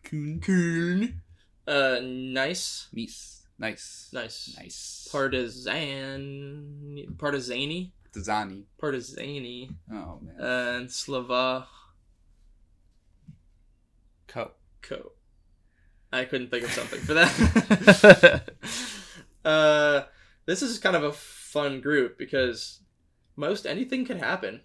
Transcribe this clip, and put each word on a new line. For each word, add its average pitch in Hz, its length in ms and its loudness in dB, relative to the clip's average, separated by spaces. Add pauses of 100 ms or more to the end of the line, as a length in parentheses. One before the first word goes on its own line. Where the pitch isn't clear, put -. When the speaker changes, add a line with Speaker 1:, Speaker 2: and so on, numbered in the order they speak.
Speaker 1:
Köln. 151 400 -8
Speaker 2:
Köln. 175 720 0 (540)
Uh, 135 340 2
nice. 131 920 -6
Speaker 1:
Nice. - 480 -14 (160)
Nice. - 560 -12
Speaker 2:
Nice. 117 440 -12
Speaker 1:
Nice. - 540 -16
Speaker 2:
Partizan. 139 2000 -8
Partizani. 143 720 -6 (260)
Speaker 1:
Partizani. 101 460 -6 (200)
Speaker 2:
Partizani. 131 920 -10 (180)
Speaker 1:
Oh, 87 300 -14
man. - 180 -20
Speaker 2:
And 123 500 -6
Slava. 127 760 -4 (2500)
Speaker 1:
Co. - 240 -10 (320)
Speaker 2:
Co. - 300 -14 (1000)
I 127 120 -4
couldn't 127 260 -6
think 120 140 -4
of 117 80 -6
something - 280 -8
for 151 140 -2
that. 170 1400 10
<laughs> - 40 -20 (880)
Uh, 151 600 4 (420)
this 180 160 -2
is 233 160 -4
kind 190 160 2
of 160 80 2
a 147 80 -2
fun 143 680 -6
group 131 360 0
because 123 640 -4 (560)
most 165 320 -4
anything 254 380 -4
could 240 140 -8
happen 120 460 -6